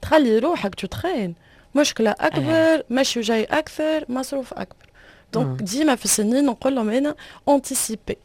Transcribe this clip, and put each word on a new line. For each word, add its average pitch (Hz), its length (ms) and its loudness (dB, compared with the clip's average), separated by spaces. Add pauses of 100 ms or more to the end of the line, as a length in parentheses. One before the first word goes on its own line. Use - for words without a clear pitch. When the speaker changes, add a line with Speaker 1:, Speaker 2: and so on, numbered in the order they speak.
Speaker 1:
تخلي 254 380 4
روحك 240 360 -2
تو - 120 -10
تخين، 220 480 -4 (400)
مشكلة 247 440 2
أكبر، - 320 0
Speaker 2:
أيه. 320 380 4
Speaker 1:
مشي 247 300 0
وجاي 220 240 0
أكثر، 311 640 -2
مصروف 262 440 -6
أكبر. - 220 -10 (580)
دونك - 140 0
Speaker 2:
مم. 131 80 -4
Speaker 1:
ديما 240 400 0
في - 100 -8
السنين 220 400 2
نقول 269 300 0
لهم 220 140 -2
أنا 277 260 0 (320)
أونتيسيبي. 269 760 0